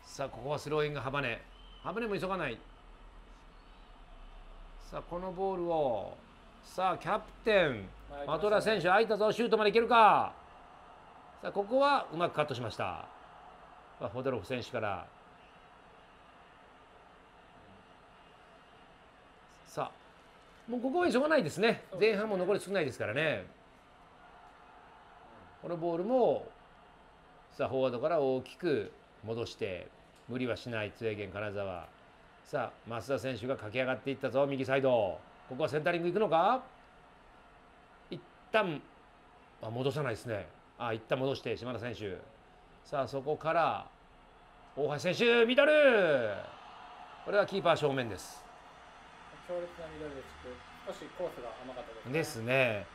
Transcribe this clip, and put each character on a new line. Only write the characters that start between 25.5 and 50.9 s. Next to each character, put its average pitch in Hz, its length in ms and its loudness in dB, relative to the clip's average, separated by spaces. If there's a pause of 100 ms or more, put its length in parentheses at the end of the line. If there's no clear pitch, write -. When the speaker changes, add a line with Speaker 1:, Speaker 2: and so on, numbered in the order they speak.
Speaker 2:
う - 20 -14
ん。 - 40 -10
Speaker 1:
こ - 0 -
の 175 80 -6
ボ 170 180 -2
ー - 20 -2
ル 175 60 -2
も、 214 440 2 (1040)
さ 135 120 -2
あ、 110 40 -2
フ 123 60 -2
ォ 131 60 2
ワ 131 80 4
ー - 20 -2
ド 120 100 -4
か 156 80 0
ら 156 100 2
大 131 220 2
き - 160 -16
く 131 340 0 (320)
戻 113 220 -4
し - 100 -14
て、 90 320 -6 (400)
無 120 100 -6
理 127 100 -2
は 110 100 -2
し - 120 -12
な 110 140 -4
い 101 80 -6
津 - 160 -6
江 107 80 -2
源 101 180 -8
金 104 200 -6
沢。 92 340 -6 (560)
さ 127 280 -4 (160)
あ、 - 20 -14
増 113 260 -4
田 131 40 -2
選 123 200 -4
手 120 80 -6
が 131 80 0
駆 107 160 -10
け 127 80 -2
上 131 60 2
が 127 80 0
っ 123 60 -4
て 139 120 -6
い 131 40 -2
っ - 20 -16
た 131 120 -4
ぞ、 139 160 2
右 135 200 -2
サ 131 120 2
イ 135 40 2
ド。 110 380 2 (280)
こ 131 80 -10
こ 139 80 -2
は 143 60 0
セ 139 80 -2
ン 151 60 -2
タ 175 80 2
リ 170 80 0
ン - 20 -2
グ 170 80 0
行 175 60 -2
く 208 40 2
の 208 100 2
か？ 196 340 4 (1500)
一 175 120 -10 (300)
旦、 180 300 2 (800)
あ、 113 80 -8
戻 127 220 -2
さ 147 120 -4
な 127 80 -2
い 107 40 -4
で - 20 -14
す - 80 -14
ね。 101 220 -6 (300)
あ、 117 160 -4
一 113 140 -6
旦 143 100 0
戻 131 180 -2
し - 60 -10
て、 117 160 -4
島 123 160 -8
田 110 60 -8
選 113 160 -8
手。 98 220 -8 (680)
さ 139 180 -4
あ、 123 60 -2
そ 135 140 -4
こ 151 140 -2
か 151 180 -2
ら、 135 340 2 (880)
大 143 180 0
橋 143 60 -4
選 175 160 0
手、 233 300 6
ミ 247 100 2
ド 285 100 8
ル！ 202 680 6 (920)
こ 175 60 -6
れ 202 60 4
は 190 80 4
キ 196 120 -4
ー 190 60 -2
パ 170 80 6
ー 151 40 6
正 143 160 2
面 131 160 -2
で 95 100 -8
す。 - 240 -16 (1040)
Speaker 2:
強 180 80 -6
烈 175 100 -4 (160)
な 160 60 -12
ミ 156 120 -14
ド 156 80 -10
ル 139 80 -12
で 131 60 -12
し 127 60 -16
た - 160 -18
け 127 60 -12
ど、 - 440 -12